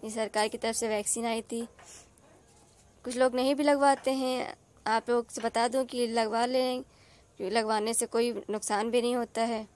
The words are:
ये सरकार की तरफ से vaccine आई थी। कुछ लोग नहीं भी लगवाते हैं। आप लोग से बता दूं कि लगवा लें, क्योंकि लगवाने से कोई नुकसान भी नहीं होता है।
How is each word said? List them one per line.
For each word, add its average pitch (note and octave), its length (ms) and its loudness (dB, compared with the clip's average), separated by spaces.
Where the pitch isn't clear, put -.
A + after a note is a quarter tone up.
ये A3 60 -10
सरकार G#3+ 380 0
की A3 100 -6
तरफ A3+ 180 -2
से A#3 120 -2
vaccine G#3+ 380 -2
आई A3+ 160 -2
थी। A#3 240 -6
कुछ B3 120 -6
लोग B3+ 180 4
नहीं C4 200 2
भी C#4+ 100 0
लगवाते C#4 480 4
हैं। B3+ 420 -2
आप A3 240 0
लोग A#3 200 0
से - 100 -8
बता A3+ 280 0
दूं C4 160 0
कि B3 220 -2
लगवा A3+ 400 0
लें, B3+ 360 0
क्योंकि - 720 -10
लगवाने A3 400 0
से A3+ 120 0
कोई A#3 260 0
नुकसान G#3+ 400 -2
भी A#3+ 120 2
नहीं A#3+ 140 0
होता A3+ 280 -2
है। A3 320 -4